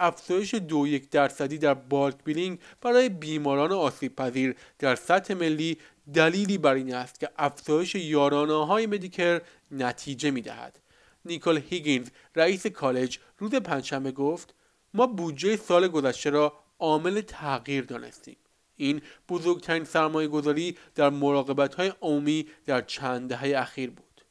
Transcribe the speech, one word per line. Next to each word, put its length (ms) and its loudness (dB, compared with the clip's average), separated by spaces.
افزایش 540 0
دو 320 0
یک 240 -2
درصدی 480 0
در 160 4
بالک 500 0
بیلینگ 340 -4
برای 280 4
بیماران 640 0
آسیب 440 -2
پذیر 380 -2
در 160 2
سطح 400 0
ملی 440 -2
دلیلی 440 4
بر 160 4
این 200 -4
است 260 -8
که 180 -6
افزایش 560 0
یارانه‌های 920 2
مدیکر 540 0
نتیجه 600 -4
می‌دهد. 480 -8
نیکول 460 0
هیگینز، 380 -2
رئیس 300 2
کالج، 520 -2
روز 160 -6
پنجشنبه 580 -4
گفت: 420 -4
«ما 120 4
بودجه 500 -2
سال 320 4
گذشته 420 0
را 220 2
عامل 420 0
تغییر 640 -6
دانستیم. 520 -16
این 260 -2
بزرگترین 560 0
سرمایه 440 0
گذاری 480 -2
در 140 4
مراقبت‌های 920 0
عمومی 460 0
در 140 0
چند 480 -6
دهه 320 -2
اخیر 300 -6
بود.» 120 -20